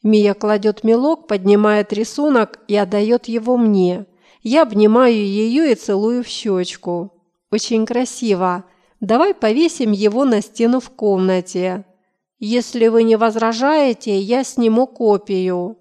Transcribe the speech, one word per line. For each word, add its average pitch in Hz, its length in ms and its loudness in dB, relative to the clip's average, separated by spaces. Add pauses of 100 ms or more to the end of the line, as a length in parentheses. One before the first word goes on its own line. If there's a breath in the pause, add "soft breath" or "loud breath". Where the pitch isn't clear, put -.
Мия 208 300 2
кладёт 208 500 -2
мелок, 262 440 0
поднимает 208 640 2
рисунок 233 680 -2 (100)
и 202 60 0
отдаёт 208 500 0
его 233 320 -2
мне. 196 480 0 (360 soft breath)
Я 285 220 2
обнимаю 220 500 4
её 220 520 0
и 254 100 2
целую 220 480 -2
в - 40 -12
щёчку. 180 840 -6 (400)
«Очень 220 340 -2
красиво. 196 760 -2 (380 soft breath)
Давай 254 320 0
повесим 240 580 0
его 208 320 0
на 226 180 2
стену 240 380 0
в - 100 -12
комнате. 185 960 -2 (580)
Если 233 440 0
вы 226 160 4
не 226 140 2
возражаете, 226 1000 0
я 233 260 -2
сниму 233 440 0
копию». 196 920 -2